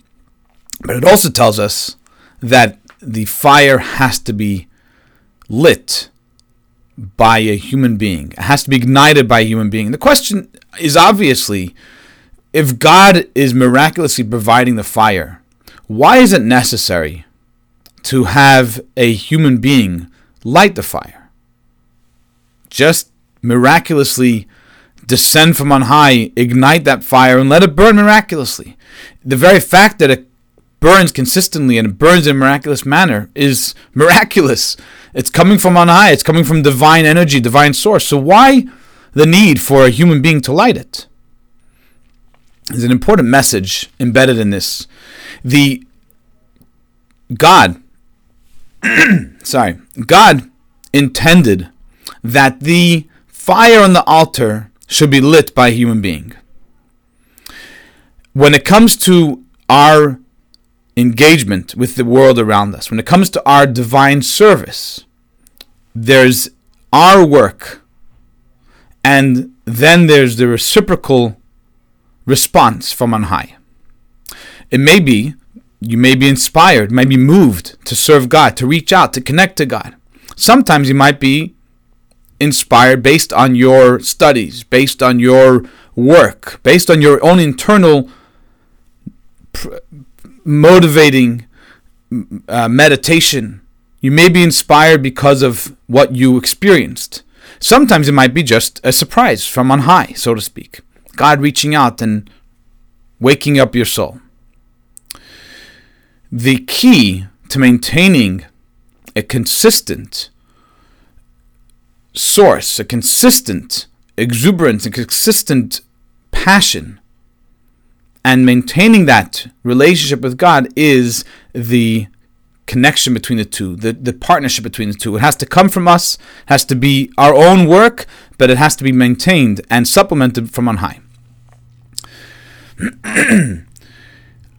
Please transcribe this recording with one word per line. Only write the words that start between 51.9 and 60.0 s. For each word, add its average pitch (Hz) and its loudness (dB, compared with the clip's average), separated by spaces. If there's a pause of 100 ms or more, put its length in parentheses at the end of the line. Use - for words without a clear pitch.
that 127 -2
the 170 0 (200)
fire 220 2
on 190 4
the 170 2
altar 131 -2 (160)
should 147 0
be 139 2
lit 147 2
by 123 2
a 120 0
human 117 -2
being. 85 -8 (2000)
When 147 2
it 143 -2
comes 226 4
to 165 0 (240)
our 147 4 (800)